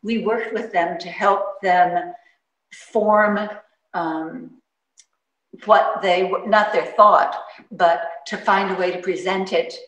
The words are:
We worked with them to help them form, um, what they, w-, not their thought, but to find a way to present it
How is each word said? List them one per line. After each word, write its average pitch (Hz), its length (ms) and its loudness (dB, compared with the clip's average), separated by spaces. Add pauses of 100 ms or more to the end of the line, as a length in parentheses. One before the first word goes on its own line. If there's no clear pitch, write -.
We 226 160 -2
worked 220 340 -2
with - 200 -6
them 170 260 0
to 180 100 -12
help 190 540 -2
them 180 500 2 (640)
form, 208 720 2 (460)
um, 160 640 -8 (1040)
what - 380 2
they, 185 220 2
w-, - 220 -4
not 214 280 2
their 170 100 0
thought, - 500 4 (380)
but 175 540 0
to 214 100 -8
find 196 340 0
a 185 80 -4
way 180 120 0
to 175 100 -6
present 190 540 -4
it - 180 0 (160)